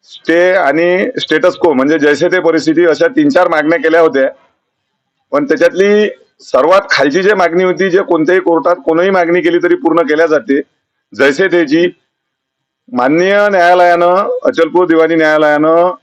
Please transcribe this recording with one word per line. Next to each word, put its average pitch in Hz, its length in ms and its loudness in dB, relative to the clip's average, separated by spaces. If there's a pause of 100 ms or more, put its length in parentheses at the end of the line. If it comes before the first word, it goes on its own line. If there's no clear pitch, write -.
स्टे 175 500 -2
आणि 175 560 -2 (120)
स्टेटस 170 360 -2
को 165 160 0
म्हणजे 139 260 0
जैसे 147 300 0
ते 175 120 0
परिस्थिती 160 460 0
अशा 160 220 0
तीन 156 200 0
चार 175 200 0
मागण्या 160 300 -2
केल्या 160 220 0
होत्या. 139 280 0 (1000)
पण 143 140 -2
त्याच्यातली 196 640 0 (320)
सर्वात 156 400 2 (100)
खालची 185 320 0
जी 208 120 2
मागणी 180 300 0
होती, 185 260 -2
जे 185 120 2
कोणत्याही 170 380 0
कोर्टात 175 360 0
कोणीही 170 340 -2
मागणी 175 300 0
केली 170 220 -2
तरी 175 120 0
पूर्ण 165 260 -2
केल्या 156 260 0
जाते, 143 340 -2 (540)
जैसे 139 340 0
तेची, 170 400 0 (1040)
माननीय 180 580 0
न्यायालयानं, 180 960 2
अचलपूर 165 420 0
दिवाणी 160 280 2
न्यायालयानं 156 880 0